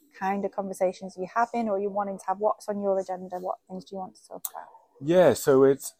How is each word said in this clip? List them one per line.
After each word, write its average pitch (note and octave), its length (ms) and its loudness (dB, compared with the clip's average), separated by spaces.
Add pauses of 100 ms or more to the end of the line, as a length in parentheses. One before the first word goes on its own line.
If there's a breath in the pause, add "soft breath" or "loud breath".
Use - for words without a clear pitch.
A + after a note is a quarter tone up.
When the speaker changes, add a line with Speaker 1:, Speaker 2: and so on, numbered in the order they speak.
(180)
Speaker 1:
kind G3 260 -4
of F#3+ 60 -2
conversations F#3+ 640 -4
are F3+ 40 -10
you F3+ 120 -8
having A#3 360 -2
or G3+ 80 -2
are G3 40 -2
you G3+ 80 -2
wanting G3 300 -6
to - 80 -20
have? F#3+ 140 -4
What's - 280 -2
on G3+ 140 -4
your G3 160 0
agenda? F#3 400 -8
What F#3 200 -6 (100)
things F#3 160 -12
do - 100 -18
you F#3+ 60 -10
want F#3 160 -14
to - 100 -20
talk F#3 240 -16
about? - 160 -16 (340)
Speaker 2:
Yeah, D#3 340 6
so C3+ 280 6
it's, C#3 380 2